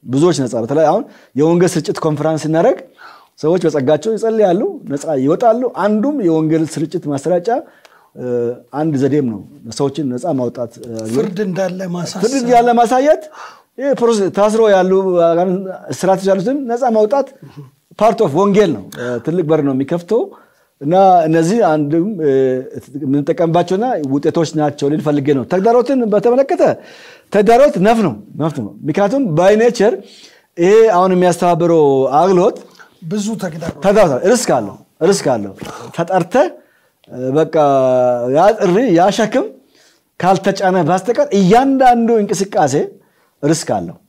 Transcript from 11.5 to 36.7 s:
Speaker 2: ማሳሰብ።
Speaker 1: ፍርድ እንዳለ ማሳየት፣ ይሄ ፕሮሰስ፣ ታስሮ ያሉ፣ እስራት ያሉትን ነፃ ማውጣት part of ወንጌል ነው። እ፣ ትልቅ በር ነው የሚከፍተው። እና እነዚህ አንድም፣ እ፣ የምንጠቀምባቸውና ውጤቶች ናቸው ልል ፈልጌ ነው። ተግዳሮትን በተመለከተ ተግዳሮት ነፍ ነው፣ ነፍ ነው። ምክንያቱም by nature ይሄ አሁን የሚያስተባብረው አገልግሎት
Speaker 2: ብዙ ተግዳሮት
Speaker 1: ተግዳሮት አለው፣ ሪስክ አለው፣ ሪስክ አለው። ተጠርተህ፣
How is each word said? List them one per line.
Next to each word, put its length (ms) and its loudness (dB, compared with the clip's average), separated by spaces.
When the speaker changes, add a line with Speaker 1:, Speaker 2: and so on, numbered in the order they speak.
Speaker 2:
ማሳሰብ። 320 -8
Speaker 1:
ፍርድ 160 -2
እንዳለ 360 2
ማሳየት፣ 500 2
ይሄ 160 -4
ፕሮሰስ፣ 380 0
ታስሮ 360 2
ያሉ፣ 240 4
እስራት 360 -2
ያሉትን 420 0
ነፃ 260 -4
ማውጣት 360 0
part 220 2
of 140 0
ወንጌል 380 2
ነው። 120 -8
እ፣ 120 -12
ትልቅ 260 -4
በር 160 0
ነው 120 -2
የሚከፍተው። 480 -2
እና 120 -2
እነዚህ 440 0
አንድም፣ 400 0
እ፣ 120 0
የምንጠቀምባቸውና 840 0
ውጤቶች 500 -2
ናቸው 320 -2
ልል 140 -2
ፈልጌ 320 -2
ነው። 120 0
ተግዳሮትን 640 2
በተመለከተ 540 0
ተግዳሮት 480 4
ነፍ 200 4
ነው፣ 140 0
ነፍ 200 -4
ነው። 160 -8
ምክንያቱም 420 0
by 220 4
nature 380 2
ይሄ 140 2
አሁን 220 2
የሚያስተባብረው 720 2
አገልግሎት 460 2
Speaker 2:
ብዙ 240 -6
ተግዳሮት 380 -10
Speaker 1:
ተግዳሮት 360 4
አለው፣ 160 -2
ሪስክ 240 2
አለው፣ 240 -2
ሪስክ 260 0
አለው። 260 -4
ተጠርተህ፣ 540 0